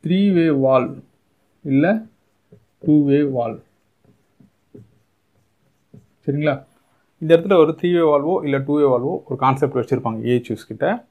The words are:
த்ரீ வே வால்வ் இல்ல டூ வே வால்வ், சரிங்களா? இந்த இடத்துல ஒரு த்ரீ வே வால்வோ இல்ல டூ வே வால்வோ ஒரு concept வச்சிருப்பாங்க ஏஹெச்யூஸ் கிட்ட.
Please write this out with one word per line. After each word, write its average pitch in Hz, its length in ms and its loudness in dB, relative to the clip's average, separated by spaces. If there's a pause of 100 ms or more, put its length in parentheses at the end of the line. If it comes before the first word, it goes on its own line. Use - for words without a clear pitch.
த்ரீ 180 160 0 (180)
வே 165 80 2 (180)
வால்வ் 131 320 2 (680)
இல்ல 139 220 2 (960)
டூ 151 100 4 (120)
வே 139 120 4 (160)
வால்வ், 113 240 -4 (2750)
சரிங்களா? 147 320 -2 (680)
இந்த 160 100 -4
இடத்துல 180 280 2
ஒரு 160 160 2
த்ரீ 175 160 -2
வே 170 160 2
வால்வோ 147 240 0 (100)
இல்ல 143 160 -2
டூ 139 180 -4
வே 147 120 2
வால்வோ 127 240 0 (120)
ஒரு 143 140 -8
concept 135 400 0
வச்சிருப்பாங்க 113 460 -4
ஏஹெச்யூஸ் 120 440 -4
கிட்ட. 113 180 -6 (240)